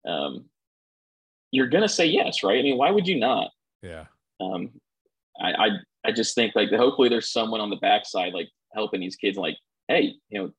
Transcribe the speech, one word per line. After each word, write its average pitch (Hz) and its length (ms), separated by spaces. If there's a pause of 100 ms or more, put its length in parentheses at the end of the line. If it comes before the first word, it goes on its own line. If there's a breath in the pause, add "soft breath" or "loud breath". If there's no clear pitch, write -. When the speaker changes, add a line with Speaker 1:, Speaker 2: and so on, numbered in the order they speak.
Speaker 1:
Um, 71 380 (1040)
you're 131 160
gonna 196 220
say 180 160
yes, - 380
right? 107 160
I - 20
mean, 135 160
why 143 140
would 202 160
you 175 120
not? 120 300 (320)
Speaker 2:
Yeah. 82 240 (360)
Speaker 1:
Um, 95 300 (680)
I, 90 140
I, 110 160 (360)
I 113 60
just 113 240
think, 113 200
like, 107 140
hopefully 120 400
there's 117 220
someone 113 300
on 104 80
the 95 80
backside, 90 560
like, 85 160 (240)
helping 107 260
these 90 160
kids, 101 220
like, 82 200 (300)
"Hey, - 280 (140)
you 104 100
know 90 200